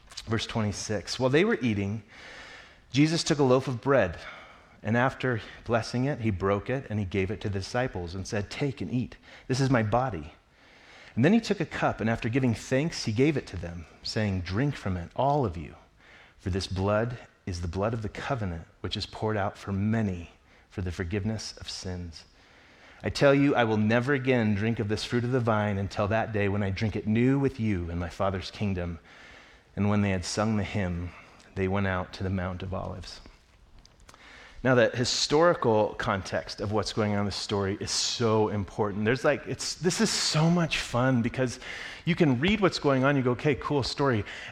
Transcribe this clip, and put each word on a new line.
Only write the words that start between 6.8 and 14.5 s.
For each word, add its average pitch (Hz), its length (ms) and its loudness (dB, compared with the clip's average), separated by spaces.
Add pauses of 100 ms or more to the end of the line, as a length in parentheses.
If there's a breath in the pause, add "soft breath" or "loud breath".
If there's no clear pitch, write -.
and 104 80 -4
he 104 80 0
gave 95 240 0
it 107 120 -8
to 110 80 -4
the 98 100 -4
disciples 95 560 -4
and 95 100 -8
said, 101 240 -4
'Take - 300 -4
and - 120 -8
eat. 120 260 -4 (300 loud breath)
This 131 120 0
is 135 100 2
my 120 140 4
body.' 107 480 -2 (840 loud breath)
And 117 100 4
then 190 80 6
he 226 80 6
took 202 180 -2
a 156 60 -2
cup, - 340 -2
and 107 120 0
after 113 180 -2
giving 127 240 2
thanks, 139 520 -2
he 120 60 -2
gave 135 260 2
it - 100 -6
to 95 100 -10
them, 85 300 -10 (160)
saying, 101 380 -2
'Drink 110 340 -2